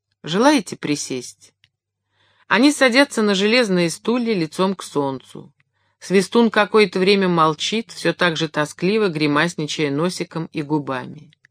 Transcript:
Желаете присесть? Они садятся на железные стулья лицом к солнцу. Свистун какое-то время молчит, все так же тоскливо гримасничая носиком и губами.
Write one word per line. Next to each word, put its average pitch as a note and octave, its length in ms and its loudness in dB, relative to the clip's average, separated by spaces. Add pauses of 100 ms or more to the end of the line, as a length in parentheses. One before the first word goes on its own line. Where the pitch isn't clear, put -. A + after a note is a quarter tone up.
(220)
Желаете A3+ 540 2
присесть? - 760 -8 (960)
Они C4+ 240 4
садятся C4 500 2
на G#3 120 2
железные G3 560 2
стулья A3+ 440 -2
лицом F#3 400 -2
к - 80 -18
солнцу. C3+ 720 -8 (480)
Свистун G3+ 500 2
какое-то G#3 480 2
время F#3+ 300 2
молчит, E3+ 640 0
все - 200 -2
так E3+ 240 -2
же D#3 120 -4
тоскливо F#3+ 600 -2
гримасничая D3+ 800 -2
носиком E3 640 -6
и D#3+ 100 -8
губами. C3+ 680 -6 (200)